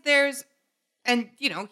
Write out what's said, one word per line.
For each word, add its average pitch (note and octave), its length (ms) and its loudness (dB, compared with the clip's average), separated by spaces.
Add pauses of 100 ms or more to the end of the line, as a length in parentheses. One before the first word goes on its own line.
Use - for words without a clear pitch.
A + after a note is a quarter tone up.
there's, C#4 400 2 (600)
and, A#3+ 340 0
you C#4+ 120 -2
know, G3+ 220 -8